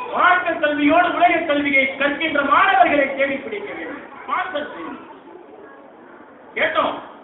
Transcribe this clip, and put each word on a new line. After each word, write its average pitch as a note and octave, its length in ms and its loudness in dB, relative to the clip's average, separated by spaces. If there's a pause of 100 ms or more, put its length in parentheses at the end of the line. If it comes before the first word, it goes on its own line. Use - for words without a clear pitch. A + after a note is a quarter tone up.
(140)
மார்க்க F4 380 2
கல்வியோடு D4+ 640 2
உலக E4+ 240 4
கல்வியை C#4+ 600 0
கற்கின்ற C#4+ 500 -2
மாணவர்களை D4 680 4
தேடி C#4 180 0
பிடிக்க G3+ 380 -8
வேண்டும். E3 300 -10 (240)
மார்க்க D4 320 -4
கல்வி. E3+ 400 -8 (1600)
கேட்டோம், - 400 -2 (300)